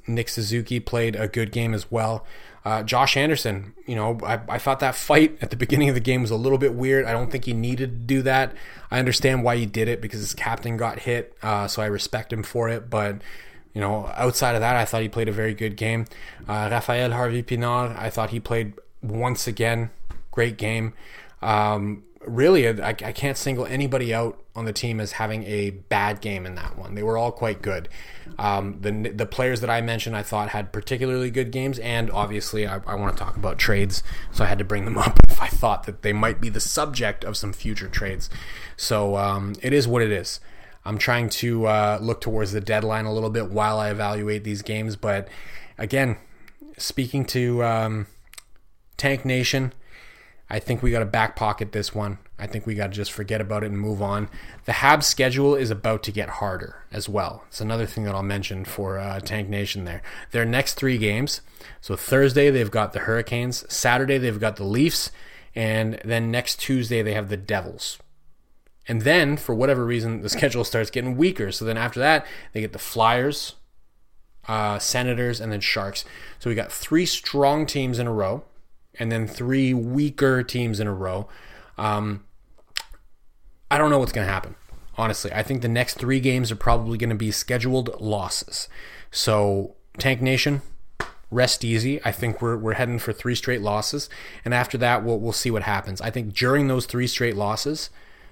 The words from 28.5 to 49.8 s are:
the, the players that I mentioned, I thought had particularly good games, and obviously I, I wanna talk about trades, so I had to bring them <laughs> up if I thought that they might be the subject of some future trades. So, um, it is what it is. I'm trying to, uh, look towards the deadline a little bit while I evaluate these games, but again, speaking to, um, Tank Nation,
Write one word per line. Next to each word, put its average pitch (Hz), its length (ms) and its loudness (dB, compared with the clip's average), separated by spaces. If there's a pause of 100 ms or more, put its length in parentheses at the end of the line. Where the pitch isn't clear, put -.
the, 104 100 -2
the 107 360 -4
players 127 340 0
that 123 80 -2
I 117 120 2
mentioned, 117 360 -2
I 104 60 -4
thought 104 260 -2
had 104 240 -4
particularly 127 560 -2
good 120 220 -2
games, 131 260 -2
and 117 320 0
obviously 104 560 0
I, 98 220 -4
I 101 80 -2
wanna 98 180 0
talk - 240 0
about 90 220 2
trades, 101 420 4 (300)
so - 120 4
I 104 40 8
had 101 100 6
to 101 80 0
bring 101 200 0
them 110 120 0
<laughs> - 0 -
up 113 220 10 (100)
if - 100 12
I - 80 6
thought - 360 4
that - 180 -8
they 104 100 2
might 107 300 2
be 113 80 4
the 110 100 2
subject 123 640 0
of 101 140 -4
some 98 160 -4
future 104 340 -2
trades. - 440 -2 (440)
So, 101 400 0
um, 98 460 -2
it 127 120 0
is 139 140 4
what 117 140 2
it 107 100 2
is. - 280 -4 (460)
I'm 107 120 -4
trying 120 320 0
to, 117 380 0
uh, 107 340 2
look 113 180 -2
towards 107 320 0
the 104 100 -2
deadline 110 440 0
a 107 80 -2
little 110 160 -2
bit 107 220 -2
while 107 280 2
I 107 120 0
evaluate 104 520 -2
these 104 200 -6
games, 110 320 -4
but 98 320 -2 (500)
again, 123 400 0 (640)
speaking 131 460 -4
to, 120 380 0
um, 113 440 0 (920)
Tank 139 260 0
Nation, 131 500 0 (760)